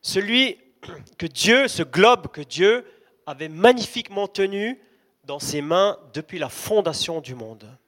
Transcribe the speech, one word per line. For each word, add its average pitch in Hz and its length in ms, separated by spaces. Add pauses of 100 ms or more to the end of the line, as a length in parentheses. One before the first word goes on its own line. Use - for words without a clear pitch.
Celui 214 580 (580)
que 170 100
Dieu, 240 400
ce - 160
globe 180 460
que - 120
Dieu 196 420 (440)
avait 151 200
magnifiquement 202 800
tenu 202 540 (420)
dans 143 160
ses 147 220
mains 180 380 (140)
depuis 160 260
la 131 100
fondation 170 720
du 127 140
monde. 113 420 (100)